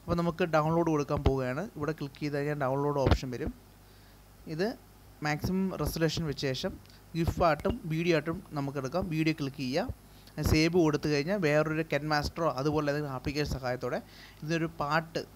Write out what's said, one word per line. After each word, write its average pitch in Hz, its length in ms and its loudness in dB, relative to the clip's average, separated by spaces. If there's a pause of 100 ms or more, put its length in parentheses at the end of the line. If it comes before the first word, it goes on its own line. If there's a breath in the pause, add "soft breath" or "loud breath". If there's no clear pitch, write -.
അപ്പോൾ 170 200 -2
നമുക്ക് 170 240 0 (100)
ഡൗൺലോഡ് 165 400 4
കൊടുക്കാൻ 147 320 0
പോവുകയാണ്. 131 360 0 (140)
ഇവിടെ 151 220 -4
ക്ലിക്ക് 143 240 -10
ചെയ്ത് 147 160 -4
കഴിഞ്ഞാൽ 147 260 -2
ഡൗൺലോഡ് 143 400 2
ഓപ്ഷൻ - 300 4
വരും. 143 180 -6 (1000 loud breath)
ഇത് 175 120 0 (600)
മാക്സിമം 180 560 0
റെസൊല്യൂഷൻ 160 480 0
വെച്ച 131 180 -4
ശേഷം 131 240 -2 (460 loud breath)
gif 165 180 0 (120)
ആയിട്ടും 190 280 0 (180)
വീഡിയോ 170 240 2
ആയിട്ടും 165 220 -4 (180)
നമുക്ക് 139 240 -2
എടുക്കാം. 151 220 -2 (100)
വീഡിയോ 156 260 2
ക്ലിക്ക് 139 240 -6
ചെയ്യുക, - 880 -6
സേവ് 160 260 6 (100)
കൊടുത്തു 151 260 2
കഴിഞ്ഞാൽ 151 340 0
വേറൊരു 156 460 2
Ken 143 120 0 (100)
Master-ഓ 147 360 0 (120)
അതുപോലെ 147 300 2
ഏതെങ്കിലും 143 260 -4
ആപ്ലിക്കേഷൻ 147 400 -4
സഹായത്തോടെ 127 420 -4 (420 loud breath)
ഇതൊരു 160 280 -2 (120)
പാട്ട് 160 400 0 (140)